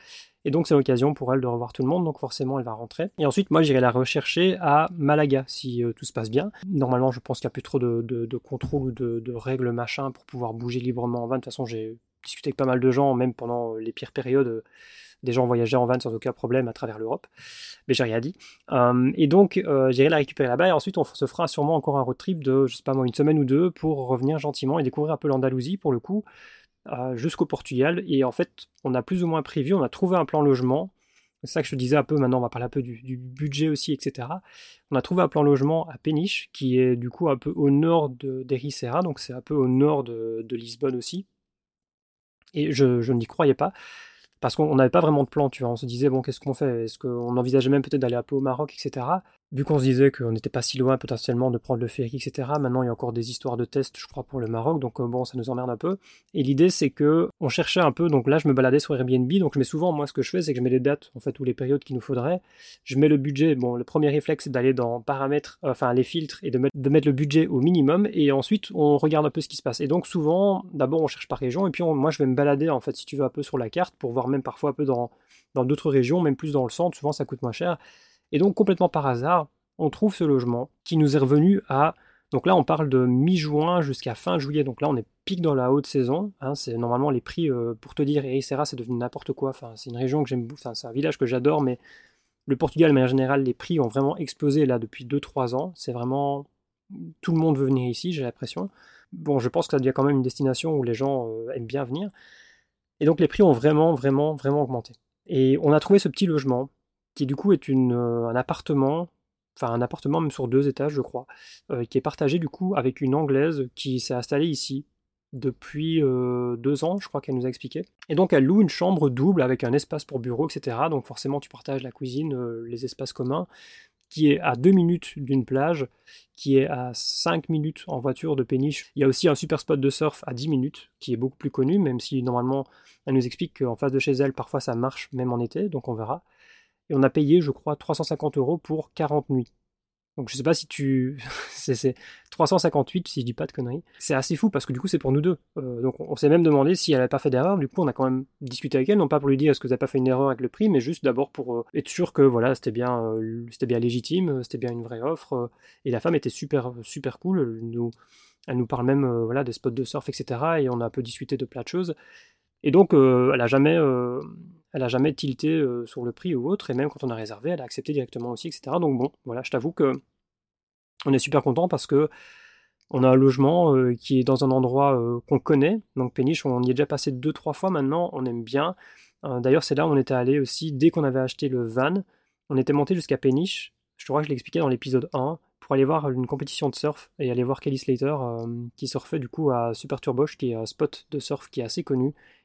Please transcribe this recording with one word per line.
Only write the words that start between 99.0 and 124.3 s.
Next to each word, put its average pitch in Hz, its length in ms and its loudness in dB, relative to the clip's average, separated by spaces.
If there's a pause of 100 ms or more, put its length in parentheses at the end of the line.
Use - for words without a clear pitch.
Bon, 147 260 -2
je 120 100 0
pense 165 200 0
que - 40 -2
ça 147 60 2
devient 131 160 2
quand 139 80 0
même 143 140 4
une 131 60 2
destination 135 540 -2
où 135 60 0
les 120 120 -2
gens, 131 340 -4
euh, 113 260 -8
aiment 120 120 -8
bien 131 180 -4
venir, 156 240 -6 (880)
et - 60 0
donc 160 160 4
les 160 80 6
prix - 140 2
ont 175 100 8
vraiment, 151 420 4
vraiment, 139 400 0
vraiment 143 280 0
augmenté. 127 320 -6 (320)
Et 131 360 4
on 147 100 6
a 156 60 6
trouvé 196 220 6
ce - 80 0
petit 190 180 0
logement, 135 440 -2 (460)
qui 143 100 -2
du 139 100 -4
coup 196 160 2
est 147 160 2
une, 131 240 4
euh, 117 340 0
un 117 80 -4
appartement, 143 720 0 (480)
enfin 120 160 -4
un 120 100 0
appartement 143 380 -2
même 151 120 -2
sur 127 160 -6
deux 135 180 4
étages 143 280 -2
je 139 60 0
crois, - 280 -8 (420)
euh, 120 140 -4
qui - 120 -8
est 131 40 2
partagé 147 400 -2
du 160 80 -4
coup 185 260 -4
avec 131 260 -2
une 135 140 0
Anglaise 143 640 0
qui 127 240 -4
s'est - 140 -6
installée 143 340 -2
ici 135 360 -6 (480)
depuis, 147 680 -2
euh, 123 540 0
deux 135 260 -2
ans, 175 160 -2
je - 80 -10
crois 143 140 -6
qu'elle 131 160 -6
nous 123 100 -2
a - 20 -2
expliqué. 135 360 -10 (240)
Et 151 80 -2
donc 180 160 4
elle 135 120 6
loue 185 160 6
une 185 80 6
chambre 170 420 2
double 147 320 2
avec 127 200 0
un 120 100 0
espace 147 320 -2
pour 139 140 -8
bureau, 123 300 -2
et - 40 -10
cetera. 135 360 -4
Donc 147 180 -4
forcément 143 320 -6
tu 139 100 -10
partages 135 360 -8
la 123 80 -14
cuisine, 139 420 -6
euh, 117 320 -6
les 120 180 -8
espaces - 280 -8
communs, 143 340 -4 (640)
qui 151 220 4